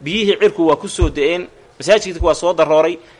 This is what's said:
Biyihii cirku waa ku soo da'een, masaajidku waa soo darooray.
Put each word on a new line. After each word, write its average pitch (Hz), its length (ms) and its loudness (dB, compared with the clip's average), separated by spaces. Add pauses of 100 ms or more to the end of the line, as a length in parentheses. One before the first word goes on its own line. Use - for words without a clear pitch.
Biyihii 196 380 -2
cirku 175 280 2
waa 147 80 4
ku 202 120 -4
soo 180 220 -2
da'een, 151 380 -2 (320)
masaajidku 180 460 0
waa 160 100 4
soo 180 180 -2
darooray. 160 460 2 (200)